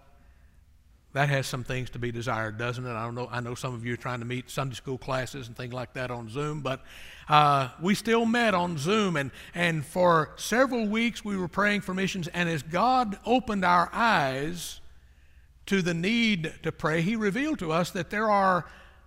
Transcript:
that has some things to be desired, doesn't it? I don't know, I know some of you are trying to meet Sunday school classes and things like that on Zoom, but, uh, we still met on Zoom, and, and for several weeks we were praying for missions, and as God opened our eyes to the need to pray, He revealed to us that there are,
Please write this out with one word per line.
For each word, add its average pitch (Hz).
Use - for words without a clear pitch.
that 143
has 135
some 127
things 127
to -
be 120
desired, 110
doesn't 123
it? 123
I 113
don't 120
know, 120
I 120
know 123
some 127
of 113
you 120
are -
trying 123
to 117
meet 123
Sunday 135
school 131
classes 131
and 120
things 123
like 123
that 127
on 117
Zoom, 147
but, 131
uh, 143
we 190
still 226
met 226
on 175
Zoom, 180
and, 139
and 170
for 175
several 240
weeks 220
we 202
were 180
praying 202
for 185
missions, 185
and 175
as 165
God 208
opened 226
our 175
eyes 165
to 196
the 170
need 196
to 160
pray, 165
He 202
revealed 226
to 165
us 165
that 175
there 214
are, 190